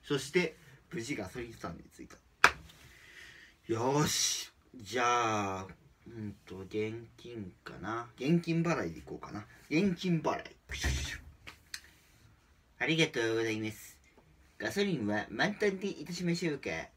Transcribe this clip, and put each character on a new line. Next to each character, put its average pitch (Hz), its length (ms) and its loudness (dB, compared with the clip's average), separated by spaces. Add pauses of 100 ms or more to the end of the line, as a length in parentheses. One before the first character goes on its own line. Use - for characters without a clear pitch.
そ 143 160 0
し - 120 -8
て、 180 260 2 (340)
無 117 80 -6
事 120 160 -4
ガ 101 140 -6
ソ 127 100 -10
リ 117 80 -8
ン 113 60 -14
ス - 60 -18
タ 95 100 -8
ン 82 80 -10
ド - 60 -18
に - 60 -20
着 - 140 -18
い - 40 -16
た。 - 100 -20 (1500)
よ 127 360 4
ー - 40 4
し。 - 440 2 (240)
じ 107 240 -4
ゃ 110 600 4
あ、 95 80 -8 (400)
う - 20 -18
ん 107 260 -8 (100)
と、 95 140 -12
現 107 560 -4
金 113 380 -10 (100)
か - 140 -12
な。 117 400 -6
現 165 260 4
金 165 200 2
払 143 240 0
い 80 40 -6
で 80 80 -12
い - 40 -18
こ - 120 -10
う - 40 -10
か - 120 -14
な。 104 140 -10 (240)
現 175 280 4
金 175 220 2
払 - 220 0
い。 - 140 -16 (2250)
あ 127 60 0
り 160 120 4
が 160 100 6
と 113 260 2
う 113 40 4
ご 113 60 2
ざ 113 60 2
い 110 120 0
ま 110 100 -2
す。 - 260 -16 (600)
ガ 107 140 -2
ソ 196 120 2
リ 196 120 2
ン 110 120 0
は 104 220 0
満 156 260 0
タ 214 120 2
ン 196 120 0
で 202 80 -4
い 165 160 -6
た 160 80 -10
し 175 140 -4
ま 170 100 2
し 170 140 0
ょ 147 60 -2
う - 40 -8
か。 107 100 -6 (280)